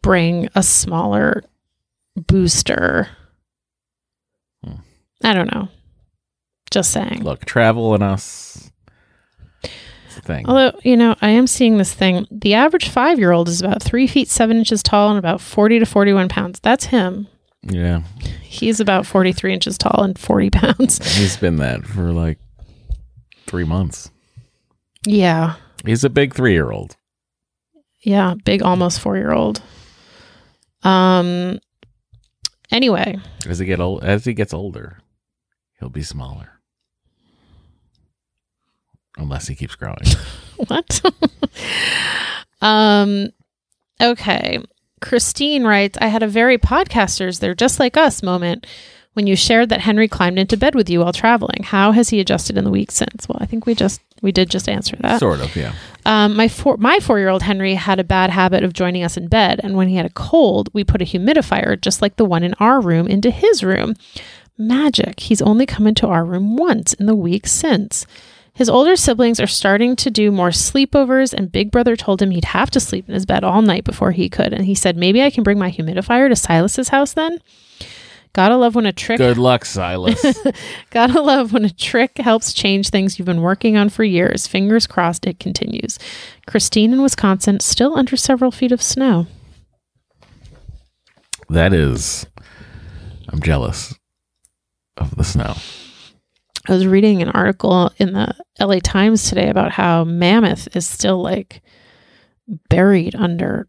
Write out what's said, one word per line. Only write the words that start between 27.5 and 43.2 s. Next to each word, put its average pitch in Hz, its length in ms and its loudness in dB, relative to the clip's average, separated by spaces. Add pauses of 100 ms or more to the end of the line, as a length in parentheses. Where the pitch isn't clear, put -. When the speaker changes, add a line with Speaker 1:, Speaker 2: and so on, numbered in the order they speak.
Speaker 1:
Yeah, 196 420 0
big 202 180 0
almost 180 380 0
four-year-old. 208 640 -2 (1200)
Um. 180 760 2 (1120)
Anyway. 208 460 0 (300)
Speaker 2:
As 87 120 -6
he 92 60 -4
get 90 140 -4
ol-, 90 240 -4
as 101 220 -2
he 120 80 -4
gets 104 200 -4
older, 95 460 -12 (800)
he'll 64 100 -12
be 71 140 -10
smaller. 67 560 -14 (2500)
Unless 69 300 -10
he 69 80 -10
keeps - 200 -12
growing. 50 220 -12 (340)
Speaker 1:
<laughs> - 360 -12
What? - 340 -4
<laughs> - 1600 -6
Um, 208 680 2 (720)